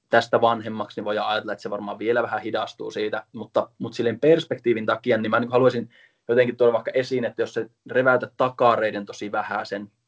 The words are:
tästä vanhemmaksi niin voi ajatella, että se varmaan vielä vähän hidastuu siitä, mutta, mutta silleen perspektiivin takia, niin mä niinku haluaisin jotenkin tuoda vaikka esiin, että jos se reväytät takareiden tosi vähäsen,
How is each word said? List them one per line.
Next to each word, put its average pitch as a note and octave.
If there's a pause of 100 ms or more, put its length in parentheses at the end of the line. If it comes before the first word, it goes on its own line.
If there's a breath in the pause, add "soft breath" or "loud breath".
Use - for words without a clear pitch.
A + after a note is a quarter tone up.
(100)
tästä A#2
vanhemmaksi A2
niin G#2
voi G#2
ajatella, G#2+
että F#2+
se -
varmaan G#2
vielä A#2
vähän G#2+
hidastuu A2
siitä, G#2+
mutta, G#2+ (100)
mutta A#2
silleen A2+
perspektiivin A#2+
takia, A2+
niin A2
mä A2+
niinku A#2+
haluaisin B2 (380 soft breath)
jotenkin A#2+
tuoda A#2+
vaikka A2
esiin, B2+
että A2
jos -
se A2+ (200)
reväytät B2+
takareiden A2
tosi G#2+
vähäsen, G#2 (180)